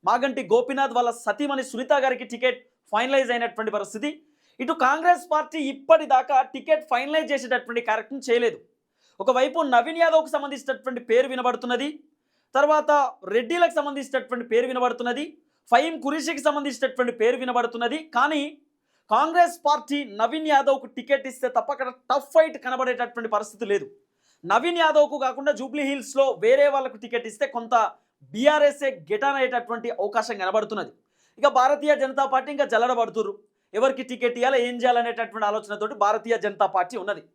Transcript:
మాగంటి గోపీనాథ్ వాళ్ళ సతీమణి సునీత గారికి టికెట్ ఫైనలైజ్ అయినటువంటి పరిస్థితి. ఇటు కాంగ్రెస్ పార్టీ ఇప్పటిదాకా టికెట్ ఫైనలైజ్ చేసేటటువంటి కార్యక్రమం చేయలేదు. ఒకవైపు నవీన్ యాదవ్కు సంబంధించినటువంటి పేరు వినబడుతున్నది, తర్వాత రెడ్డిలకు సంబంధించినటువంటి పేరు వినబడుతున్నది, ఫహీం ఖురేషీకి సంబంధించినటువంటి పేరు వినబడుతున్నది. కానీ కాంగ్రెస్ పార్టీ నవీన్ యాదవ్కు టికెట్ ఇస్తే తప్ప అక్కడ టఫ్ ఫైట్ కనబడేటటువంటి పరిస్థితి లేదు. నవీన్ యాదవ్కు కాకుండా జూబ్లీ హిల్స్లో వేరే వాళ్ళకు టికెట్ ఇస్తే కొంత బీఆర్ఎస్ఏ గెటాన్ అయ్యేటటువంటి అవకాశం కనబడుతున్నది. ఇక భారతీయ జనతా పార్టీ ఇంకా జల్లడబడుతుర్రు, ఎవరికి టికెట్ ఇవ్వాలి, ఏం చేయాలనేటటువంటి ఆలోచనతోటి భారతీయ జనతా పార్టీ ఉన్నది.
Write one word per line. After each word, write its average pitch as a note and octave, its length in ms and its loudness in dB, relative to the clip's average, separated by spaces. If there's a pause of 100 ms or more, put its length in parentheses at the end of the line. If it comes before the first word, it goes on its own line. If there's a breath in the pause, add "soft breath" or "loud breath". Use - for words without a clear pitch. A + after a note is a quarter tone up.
మాగంటి B3 340 0 (100)
గోపీనాథ్ B3 460 0
వాళ్ళ A#3+ 140 0 (120)
సతీమణి C4 480 -2
సునీత B3 220 -2 (100)
గారికి B3+ 300 -2
టికెట్ B3 260 -2 (340)
ఫైనలైజ్ B3+ 420 0
అయినటువంటి A3+ 400 -4
పరిస్థితి. G#3 340 -6 (540)
ఇటు D#4+ 100 -2 (120)
కాంగ్రెస్ E4+ 480 2
పార్టీ D4+ 260 -2 (140)
ఇప్పటిదాకా C#4 640 4 (160)
టికెట్ D#4 380 0
ఫైనలైజ్ C#4+ 420 0
చేసేటటువంటి A#3+ 560 -2
కార్యక్రమం A3 380 -4
చేయలేదు. A#3+ 300 2 (680)
ఒకవైపు C4 360 2 (160)
నవీన్ D#4+ 280 2
యాదవ్కు D#4+ 320 4
సంబంధించినటువంటి C4 760 -6
పేరు B3+ 220 4
వినబడుతున్నది, B3 560 -2 (680)
తర్వాత D4+ 340 4 (440)
రెడ్డిలకు E4+ 440 2
సంబంధించినటువంటి C4+ 760 -6
పేరు B3 180 2
వినబడుతున్నది, B3 540 -2 (460)
ఫహీం D4+ 240 4 (100)
ఖురేషీకి C#4+ 420 -4
సంబంధించినటువంటి C4 760 -2
పేరు A#3+ 220 2
వినబడుతున్నది. A#3+ 580 -4 (160)
కానీ C#4+ 260 0 (720)
కాంగ్రెస్ E4 420 2 (100)
పార్టీ C#4+ 300 0 (220)
నవీన్ D4+ 340 -2
యాదవ్కు C4+ 420 2
టికెట్ C4+ 380 -2
ఇస్తే B3+ 140 -6 (120)
తప్ప A3 160 -6
అక్కడ B3+ 140 -6 (200)
టఫ్ C#4 260 0
ఫైట్ D#4+ 280 6
కనబడేటటువంటి B3 760 -4
పరిస్థితి G#3+ 360 -6
లేదు. G3 140 -2 (640)
నవీన్ E4+ 300 2
యాదవ్కు D4+ 420 4
కాకుండా C#4 360 -2
జూబ్లీ C4+ 300 -6
హిల్స్లో C4+ 360 0 (180)
వేరే C4 300 6
వాళ్ళకు C4 300 -4
టికెట్ A#3+ 260 -6
ఇస్తే B3 240 -6
కొంత A#3 220 -4 (580)
బీఆర్ఎస్ఏ C#4+ 560 2 (220)
గెటాన్ C4+ 280 0
అయ్యేటటువంటి A#3+ 480 -4 (140)
అవకాశం G#3+ 400 -2
కనబడుతున్నది. G#3 500 -2 (480)
ఇక C4+ 80 4 (120)
భారతీయ C#4+ 420 4
జనతా C4+ 320 0
పార్టీ C4 220 0
ఇంకా C#4 180 0
జల్లడబడుతుర్రు, A3+ 600 0 (460)
ఎవరికి C4 300 0
టికెట్ A#3+ 300 -2
ఇవ్వాలి, B3+ 280 4
ఏం B3 140 -6
చేయాలనేటటువంటి A#3 680 0
ఆలోచనతోటి G#3 520 -6
భారతీయ A3 320 0 (100)
జనతా G3 300 -4
పార్టీ F3+ 280 -2
ఉన్నది. G3 200 -6 (120)